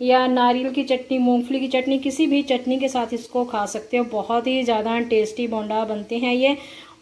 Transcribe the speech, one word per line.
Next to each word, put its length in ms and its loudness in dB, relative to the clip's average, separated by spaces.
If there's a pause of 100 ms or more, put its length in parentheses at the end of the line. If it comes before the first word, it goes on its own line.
या 260 4
नारियल 460 2
की 120 -2
चटनी, 340 0
मूंगफली 420 2
की 100 -2
चटनी, 280 0
किसी 280 0
भी 180 2
चटनी 340 0
के 100 0
साथ 260 -2
इसको 300 -4
खा 220 -4
सकते 300 -4
हो। 100 2
बहुत 400 -2
ही 160 0
ज़्यादा 400 0
tasty 460 0
बोंडा 360 -2
बनते 340 -6
हैं 160 0
ये 220 2 (460)